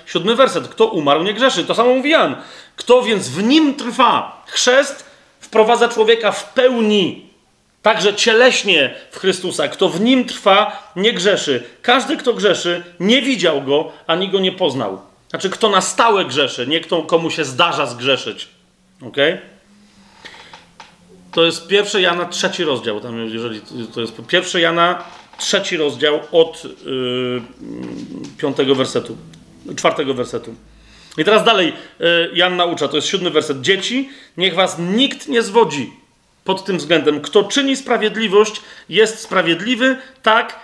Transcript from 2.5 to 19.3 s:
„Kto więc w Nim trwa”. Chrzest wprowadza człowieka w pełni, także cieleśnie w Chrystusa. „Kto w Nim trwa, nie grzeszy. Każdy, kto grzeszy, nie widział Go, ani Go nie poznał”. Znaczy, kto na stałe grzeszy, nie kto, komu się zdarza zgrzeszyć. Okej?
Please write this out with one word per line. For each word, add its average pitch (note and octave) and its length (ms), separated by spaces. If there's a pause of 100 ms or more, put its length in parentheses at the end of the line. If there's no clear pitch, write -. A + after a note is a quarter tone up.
„Kto B3 260
więc G3+ 280
w D#3 140
Nim C#4+ 320
trwa”. A3+ 720
Chrzest - 600 (300)
wprowadza A3 500
człowieka A3 420
w - 220
pełni, G#3+ 760 (520)
także G3+ 320
cieleśnie G#3 840 (160)
w - 80
Chrystusa. F3+ 480
„Kto F3+ 220
w E3+ 120
Nim B3 240
trwa, - 680
nie G#3+ 180
grzeszy. E3+ 500 (180)
Każdy, C4 360
kto A#3 160
grzeszy, F3 500 (160)
nie A3+ 220
widział F3 400
Go, C#3 300 (160)
ani F#3 220
Go G3 100
nie F#3 120
poznał”. B2 500 (280)
Znaczy, F3 200
kto G#3+ 200
na F#3+ 120
stałe G#3 440
grzeszy, B2+ 420
nie D#3+ 120
kto, E3 240
komu E3 280
się D#3+ 140
zdarza C#3+ 400
zgrzeszyć. A#2+ 600 (600)
Okej? D3+ 480 (1800)